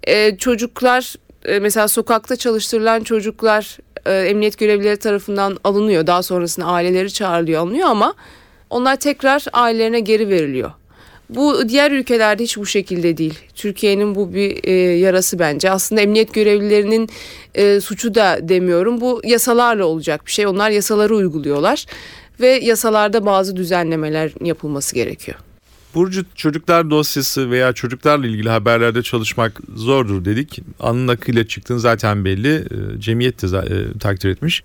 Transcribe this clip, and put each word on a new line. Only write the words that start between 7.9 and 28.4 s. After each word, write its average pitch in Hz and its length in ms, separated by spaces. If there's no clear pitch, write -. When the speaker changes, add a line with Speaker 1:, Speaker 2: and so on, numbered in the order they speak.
Speaker 1:
onlar 254 260
tekrar 277 560
ailelerine 233 480
geri 214 280
veriliyor. 147 440
Bu 254 400
diğer 285 220
ülkelerde 233 520
hiç 233 140
bu 208 100
şekilde 175 500
değil. 156 220
Türkiye'nin 202 600
bu 185 200
bir, 196 300
e, - 80
yarası 185 420
bence. 160 320
Aslında 190 300
emniyet 214 340
görevlilerinin, 208 760
e, 202 260
suçu 202 340
da 196 280
demiyorum. 180 580
Bu 247 240
yasalarla 233 600
olacak 160 420
bir - 60
şey. 208 140
Onlar 202 240
yasaları 208 460
uyguluyorlar 160 680
ve 247 80
yasalarda 220 800
bazı 190 300
düzenlemeler 160 840
yapılması 151 540
gerekiyor. - 440
Speaker 2:
Burcu, 185 300
çocuklar 160 560
dosyası 139 600
veya 127 220
çocuklarla 131 540
ilgili 110 220